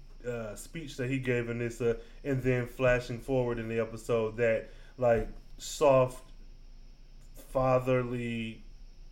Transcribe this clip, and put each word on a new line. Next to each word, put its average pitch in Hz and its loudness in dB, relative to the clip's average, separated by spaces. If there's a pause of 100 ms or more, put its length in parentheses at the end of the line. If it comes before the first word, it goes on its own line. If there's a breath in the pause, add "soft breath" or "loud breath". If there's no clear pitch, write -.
(260)
uh, 113 -4
speech 151 -10
that 127 -2
he 135 0
gave 123 2
Anissa, 117 0 (240 loud breath)
and 135 0
then 123 2
flashing 123 2
forward 123 0
in 113 -4
the 113 0
episode, 113 0
that, 113 2 (260 loud breath)
like, 117 4 (300)
soft, 131 4 (1200)
fatherly, 123 2 (480)